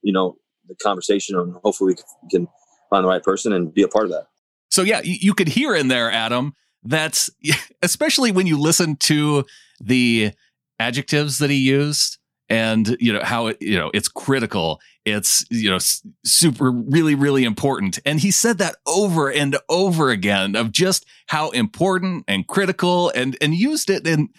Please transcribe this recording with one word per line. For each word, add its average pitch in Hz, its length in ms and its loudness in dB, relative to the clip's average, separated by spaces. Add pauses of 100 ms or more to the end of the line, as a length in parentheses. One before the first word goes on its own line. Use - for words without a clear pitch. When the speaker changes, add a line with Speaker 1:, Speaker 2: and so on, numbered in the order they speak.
Speaker 1:
you 101 120 0
know, 95 240 0 (300)
the 92 160 -20
conversation, 98 560 -2
and 87 240 -4
hopefully 95 300 0
we 87 40 -10
c-, - 80 -18 (180)
we 85 80 -20
can 87 180 -2 (400)
find 95 160 2
the 92 40 2
right 92 140 0
person 98 300 -2
and 87 220 -2
be 98 80 4
a 92 60 2
part 107 180 0
of 87 60 -6
that. 76 160 -8 (420)
Speaker 2:
So, - 100 2
yeah, 202 240 0
y-, 180 160 -4
you 196 140 2
could 175 140 0
hear 233 260 0
in 143 140 0
there, 120 220 0
Adam, 120 440 -2 (320)
that's, 156 440 -2 (260)
<laughs> - 260 -14
especially 262 480 0
when 185 160 2
you 156 120 2
listen 156 380 0
to 147 480 2 (360)
the 117 520 2 (460)
adjectives 135 600 -2
that 147 100 2
he 143 80 2
used 139 640 0 (320)
and, 113 500 2
you 117 100 2
know, 104 120 0
how 117 240 -2
it, 113 160 -6
you 95 160 0
know, 76 160 -2
it's - 140 -2
critical. 107 680 -2 (280)
It's, - 440 0
you 110 200 0
know, 95 60 2
s-, - 300 -4 (200)
super, 131 440 2
really, 143 440 2
really 139 300 2
important. 107 600 -2
And 151 160 0
he 196 100 2
said 226 280 2
that 175 180 -2 (100)
over 165 460 0
and 143 240 0 (140)
over 165 400 2
again 98 440 0
of 113 180 -2
just 185 340 0 (200)
how 156 240 -2
important 175 800 -2
and - 180 -2
critical 180 680 0
and, 127 260 -2
and 151 140 0
used 277 340 0
it 180 180 0
and 151 220 0 (100)